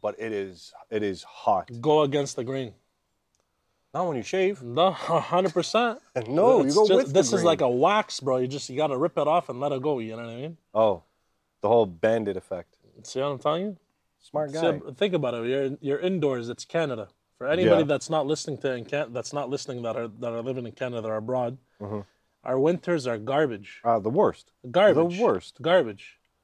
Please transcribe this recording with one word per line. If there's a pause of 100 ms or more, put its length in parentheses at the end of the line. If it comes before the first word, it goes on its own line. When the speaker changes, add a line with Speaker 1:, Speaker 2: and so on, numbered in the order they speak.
Speaker 1:
but
it
is, (160)
it
is
hot. (100)
Speaker 2:
Go
against
the
grain. (1200)
Speaker 1:
Not
when
you
shave.
Speaker 2:
No,
<laughs>
a
hundred
percent. (140)
Speaker 1:
<laughs>
No,
you
Speaker 2:
It's
Speaker 1:
go
Speaker 2:
just,
Speaker 1:
with
the
Speaker 2:
this
is
Speaker 1:
grain.
Speaker 2:
like
a
wax,
bro.
You
just,
you
gotta
rip
it
off
and
let
it
go.
You
know
what
I
mean? (180)
Speaker 1:
Oh, (600)
the
whole
Bandit
effect. (280)
Speaker 2:
See
what
I'm
telling
you? (440)
Speaker 1:
Smart
Speaker 2:
See,
Speaker 1:
guy. (200)
Speaker 2:
think
about
it.
You're,
you're
indoors.
It's
Canada. (300)
For
anybody
Speaker 1:
Yeah.
Speaker 2:
that's
not
listening
to
in
Can-,
that's
not
listening
that
are,
that
are
living
in
Canada
or
abroad, (240)
Speaker 1:
Mm-hmm. (440)
Speaker 2:
our
winters
are
garbage.
Speaker 1:
Uh,
the
worst. (180)
Speaker 2:
Garbage.
Speaker 1:
The
worst.
Speaker 2:
Garbage. (240)